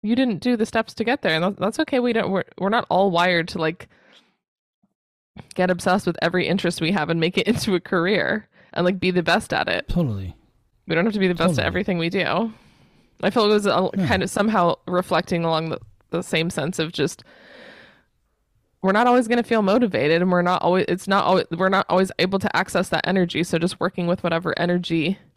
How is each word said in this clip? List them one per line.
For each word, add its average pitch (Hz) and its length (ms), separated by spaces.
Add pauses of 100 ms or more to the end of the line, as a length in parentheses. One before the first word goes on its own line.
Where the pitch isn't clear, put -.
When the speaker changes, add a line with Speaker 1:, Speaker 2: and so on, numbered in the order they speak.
Speaker 1:
you 214 120
didn't 240 240
do 247 160
the 220 100
steps - 280
to 233 100
get 240 200
there. 165 100
And 160 100
that, 196 140
that's 208 240
okay. 285 180
We 240 140
don't, 214 180
we're, - 140 (120)
we're 190 120
not 226 200
all 190 220
wired 170 380
to, - 80
like, 160 320 (1700)
get 180 140
obsessed 185 380
with 170 140
every 175 260
interest 175 340
we 160 120
have 156 160
and 165 100
make 165 180
it 185 100
<laughs> - 0
into 214 280
a 175 60
career 185 680 (260)
and, 175 120
like, 180 140
be 185 120
the 180 120
best 170 300
at - 140
it. - 220
Speaker 2:
Totally. 104 460 (520)
Speaker 1:
We 160 80
don't 170 100
have 220 100
to 208 40
be 190 80
the 180 80
best 170 200
Speaker 2:
Totally. - 80
Speaker 1:
at - 40
everything 180 300
we 165 120
do. 190 440 (720)
I 185 60
feel 214 160
it 208 40
was 208 160
a, 180 320
Speaker 2:
Yeah. 185 100
Speaker 1:
kind 196 160
of - 60
somehow 202 460 (120)
reflecting 175 560
along 160 260
the, - 100 (320)
the 170 100
same 165 280
sense 165 300
of 160 140
just, - 300 (1600)
we're 190 80
not 226 160
always 247 200
gonna 240 160
feel 220 200
motivated, 180 580
and 185 100
we're 175 120
not 180 180
always, 180 260
it's 180 200
not 196 180
always, 185 260
we're 175 160
not 190 220
always 185 300
able 185 200
to 202 160
access 185 340
that - 180
energy. 180 360
So 175 140
just 170 220
working 180 260
with 175 180
whatever 170 340
energy 175 600 (200)